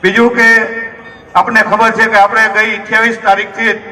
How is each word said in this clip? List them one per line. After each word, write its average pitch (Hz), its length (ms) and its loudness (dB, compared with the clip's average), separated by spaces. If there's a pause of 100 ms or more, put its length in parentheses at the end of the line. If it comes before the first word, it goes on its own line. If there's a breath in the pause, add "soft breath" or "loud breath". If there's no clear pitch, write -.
બીજું 226 280 2
કે 240 160 2 (880)
આપને 220 280 0
ખબર 214 280 0
છે 220 160 0
કે 214 120 0
આપણે 220 300 2
ગઈ 214 280 -2
અઠ્યાવીસ 220 460 -2
તારીખથી 202 580 -2 (120)